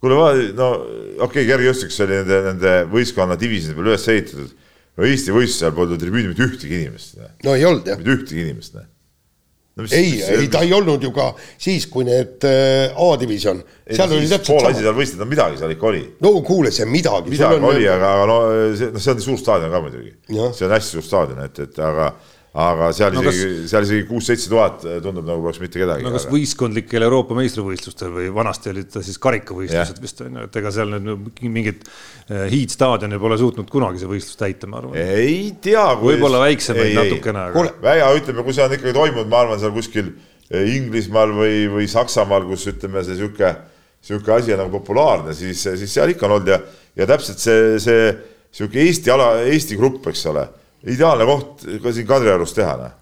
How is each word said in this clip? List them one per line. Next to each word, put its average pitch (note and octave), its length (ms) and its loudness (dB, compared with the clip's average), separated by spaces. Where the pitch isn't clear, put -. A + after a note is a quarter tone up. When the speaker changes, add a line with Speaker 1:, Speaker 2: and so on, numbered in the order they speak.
Speaker 1:
kuule, C3 160 4
va-, D#3 160 6
no B2+ 140 0
okei, C3+ 160 0
kergejõustikus B2 600 0
oli F#2+ 160 0
nende, F#2+ 260 2
nende F#2 240 2
võistkonna F#2+ 480 0
divisjoni E2+ 400 -4
peal G2 160 0
üles G2+ 160 -2
ehitatud. F#2 480 -2
No F2 60 0
Eesti G2 300 0
võistlus A#2 260 2
seal D#2+ 160 0
polnud F2 240 0
tribüüni F#2+ 320 -2
mitte A#2 160 0
ühtegi E2 320 -8
inimest, - 400 -12
noh. A1 100 -20
Speaker 2:
No C3+ 140 2
ei D#3 100 4
olnud, C3 240 0
jah. G2+ 80 -6
Speaker 1:
Mitte A#2+ 160 0
ühtegi E2+ 300 -6
inimest, B1+ 340 -12
noh. - 80 -20
No A2 60 -10
mis, G#2+ 160 -8
Speaker 2:
Ei, F3 140 2
Speaker 1:
mis G2+ 180 -4
Speaker 2:
ei, A2 140 2
ta D#3 80 4
ei F3 80 2
olnud F3 320 2
ju C3+ 80 -4
ka C3 220 -2
siis, - 320 -4
kui B2+ 160 -2
need, B2 300 0
äh, C3+ 480 4
A-divisjon. A2+ 640 0
Speaker 1:
Ei, A2 100 -6
Speaker 2:
Seal F#3+ 80 4
Speaker 1:
no D#3+ 80 2
Speaker 2:
oli D3+ 80 2
Speaker 1:
siis E3 140 2
Speaker 2:
täpselt - 160 0
Speaker 1:
pool D3 100 6
Speaker 2:
sama. A#2+ 80 6
Speaker 1:
asi A2 160 -2
seal G#2+ 140 2
võistelda, G2+ 320 -4
midagi F#2 260 0
seal D#2+ 160 -4
ikka E2 160 0
oli. F2 120 -2
Speaker 2:
No G3 80 6
kuule, E3 240 2
see G#2+ 160 -2
midagi. A2 480 0
Speaker 1:
Midagi A#2 220 4
Speaker 2:
Sul - 20 2
on - 140 2
Speaker 1:
oli, A#2 180 4
aga, F#2 300 2
aga G2+ 100 4
no A2+ 60 6
see, A#2 160 -4
no G#2 80 -6
see C3 140 2
on G#2+ 100 -8
suur C3 160 -2
staadion F2 320 0
ka F2 80 0
muidugi. A#1+ 320 -14
Speaker 2:
Jah. A#2+ 160 -2
Speaker 1:
See F#2+ 160 -2
on G#2+ 80 4
hästi - 160 -6
suur E2 160 -8
staadion, C#2 380 -2
et, - 180 -20
et - 160 -10
aga, D#2 300 0
aga E2 400 0
seal F#2+ 220 2
Speaker 3:
No F#2 100 -2
Speaker 1:
isegi, F#2 220 0
Speaker 3:
kas E2 80 -10
Speaker 1:
seal G#2+ 160 2
isegi G#2 180 0
kuus-seitse A#2 460 -2
tuhat G#2 320 2
tundub F2+ 240 -8
nagu E2 160 -4
poleks E2 160 -6
mitte F2+ 240 -8
kedagi, E2 240 -2
Speaker 3:
No B2+ 80 -6
kas B2 140 -6
Speaker 1:
aga C#3 80 -2
Speaker 3:
võistkondlikel A#2 680 -2
Euroopa A#2+ 320 2
meistrivõistlustel G2 800 -6
või F2+ 160 -6
vanasti G#2 400 -4
olid F#2+ 240 -12
ta G#2 80 -8
siis F#2 160 -12
karikavõistlused F2+ 800 -4
Speaker 1:
Jah. B2+ 60 -16
Speaker 3:
vist, - 180 -16
on B2+ 160 -14
ju, A#2 80 -12
et G#2+ 140 -8
ega G#2 160 -6
seal G#2 260 -4
nüüd G#2 380 -10
mingit, A2 320 -4
äh, G2+ 220 -4
hiidsstaadioni A#2 640 0
pole A2 240 0
suutnud A#2 320 -2
kunagi G2+ 300 0
see F#2 80 -6
võistlus - 260 -10
täita, G2+ 320 -8
ma A2+ 140 -12
arvan. C3 100 -14
Speaker 1:
Ei A#2+ 560 0
tea, G#3+ 160 4
kui A#2 160 4
Speaker 3:
Võib-olla C3+ 320 4
väiksemaid A#2 400 2
Speaker 1:
ei, G#2+ 80 2
ei. G#2 60 4
Speaker 3:
natukene, G2+ 480 -2
aga F2+ 100 0
Speaker 2:
Kuule. E3 160 0
Speaker 1:
Väga, C#3+ 240 6
ütleme, A#2+ 240 -6
kui C3 80 -4
see C3+ 140 4
on C3+ 100 -2
ikkagi B2+ 220 -2
toimunud, A#2 340 0
ma A#2+ 80 6
arvan, A2 160 0
seal G#2 160 -2
kuskil, A2 400 -4
eh, G2 240 2
Inglismaal A2 560 0
või, G#2+ 220 2
või G#2 160 0
Saksamaal, G2+ 640 0
kus, F#2+ 160 -8
ütleme, G2 320 -6
see F#2 160 -6
sihuke, G#2 320 0
sihuke G#2 400 -2
asi A2+ 160 0
on F#2+ 80 -2
nagu F#2+ 160 -6
populaarne, G2 560 0
siis, F2+ 400 -8
siis G2 240 -10
seal D#3+ 160 2
ikka G#2 160 -2
on G#2 80 4
olnud F#2+ 160 2
ja, F#2 80 0
ja G2+ 80 0
täpselt C3 320 0
see, A2 400 4
see A2+ 300 4
sihuke G#2+ 320 -6
Eesti D#3+ 240 2
ala, B2 220 6
Eesti C3 400 0
grupp, C3 320 0
eks - 160 -8
ole, D2 160 -2
ideaalne B2+ 440 4
koht C3+ 360 -2
ka A#2+ 160 -2
siin A#2 100 -6
Kadriorus G#2 500 4
teha, E2+ 240 0
noh. B1 220 -14